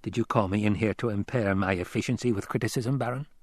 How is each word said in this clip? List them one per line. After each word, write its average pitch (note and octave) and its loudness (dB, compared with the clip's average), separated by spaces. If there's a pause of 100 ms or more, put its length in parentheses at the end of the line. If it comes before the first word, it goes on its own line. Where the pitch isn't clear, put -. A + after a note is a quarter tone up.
Did G2+ -6
you A#2 2
call G#2+ 2
me G#2 0
in G#2 4
here G#2 0
to A#2+ -2
impair G2+ 0
my F#2+ 2
efficiency A2 0
with G2+ -2
criticism, B2 -2
Baron? B2 -4 (160)